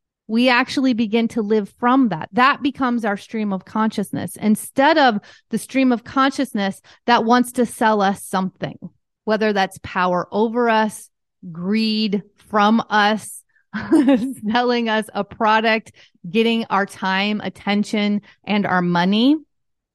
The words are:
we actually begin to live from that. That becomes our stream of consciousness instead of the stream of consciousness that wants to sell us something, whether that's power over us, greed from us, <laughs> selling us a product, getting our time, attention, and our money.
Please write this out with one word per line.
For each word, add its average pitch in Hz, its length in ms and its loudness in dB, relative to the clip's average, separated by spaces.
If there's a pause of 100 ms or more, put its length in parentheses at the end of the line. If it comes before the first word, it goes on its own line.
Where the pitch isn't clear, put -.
(260)
we 240 220 2
actually 254 460 2
begin 226 340 0
to 233 140 -4
live 208 360 -2
from 247 300 2
that. 160 240 -6
That 262 280 2
becomes 247 440 -2
our 202 120 -2
stream 208 360 -6
of 185 120 -6
consciousness 214 680 -4
instead 269 640 0
of 240 220 4 (300)
the 220 80 -4
stream 254 340 0
of 226 100 -2
consciousness 262 760 -2 (260)
that 233 180 2
wants 247 280 2
to 240 140 0
sell 220 360 0
us 196 220 -2
something, 185 540 -6 (440)
whether 214 300 0
that's 190 320 -2
power 180 480 -2
over 233 360 0
us, 220 420 -2 (420)
greed 214 680 -2 (260)
from 220 400 2
us, 208 540 0 (320)
<laughs> 208 80 -8 (680)
selling 240 380 0
us 214 260 -2
a 202 100 -2
product, 220 680 0 (360)
getting 226 380 2
our 196 200 0
time, 196 540 -2
attention, 208 840 -2 (220)
and 208 220 -2
our 180 160 0
money. 196 540 2 (580)